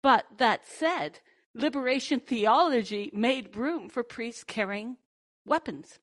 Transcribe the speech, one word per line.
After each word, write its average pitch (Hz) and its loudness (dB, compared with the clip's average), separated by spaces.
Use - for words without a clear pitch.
But 254 6
that 226 2
said, 311 -4
liberation 254 0
theology 220 2
made 233 -2
room 320 -4
for 247 -6
priests 233 -10
carrying 214 -6
weapons. - -6